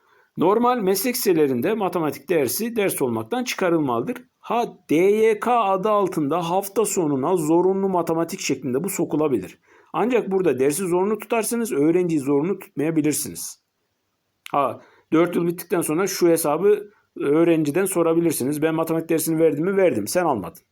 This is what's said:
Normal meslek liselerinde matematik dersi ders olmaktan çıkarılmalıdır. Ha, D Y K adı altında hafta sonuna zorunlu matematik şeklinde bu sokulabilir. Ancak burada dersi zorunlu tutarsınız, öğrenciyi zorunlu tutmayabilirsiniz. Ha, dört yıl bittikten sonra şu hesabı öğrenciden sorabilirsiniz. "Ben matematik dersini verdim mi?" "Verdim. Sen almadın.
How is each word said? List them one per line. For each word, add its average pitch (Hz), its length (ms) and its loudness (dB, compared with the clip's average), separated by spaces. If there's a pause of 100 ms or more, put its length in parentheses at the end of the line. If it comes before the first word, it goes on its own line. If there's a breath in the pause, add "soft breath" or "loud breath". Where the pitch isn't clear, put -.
(380 loud breath)
Normal 226 400 2
meslek 202 380 0
liselerinde 156 580 2
matematik 175 560 -2
dersi 185 460 -2
ders 196 260 -2
olmaktan 120 420 -2
çıkarılmalıdır. 165 760 0 (220)
Ha, - 380 -4 (120)
D 143 60 2
Y 214 440 4
K 233 240 2
adı 190 260 0
altında 175 600 0
hafta 196 360 -2
sonuna 156 520 0
zorunlu 185 520 2
matematik 170 500 -2
şeklinde 135 440 -4
bu 196 60 -6
sokulabilir. 151 720 -2 (340 soft breath)
Ancak 202 380 0
burada 175 280 2
dersi 147 240 0
zorunlu 190 340 0
tutarsınız, 226 540 -4
öğrenciyi 165 480 2
zorunlu 147 400 0
tutmayabilirsiniz. 147 1040 -4 (880)
Ha, 135 300 -2 (320 loud breath)
dört 170 220 2
yıl 175 120 -2
bittikten 170 340 -4
sonra 170 260 -2
şu 185 200 0
hesabı 165 640 2 (260 soft breath)
öğrenciden 160 680 2
sorabilirsiniz. 165 760 0
"Ben 160 140 0
matematik 160 340 -2
dersini 160 300 0
verdim 156 260 2
mi?" 196 120 -2
"Verdim. 131 300 2
Sen 175 180 0
almadın. 98 360 -4 (100)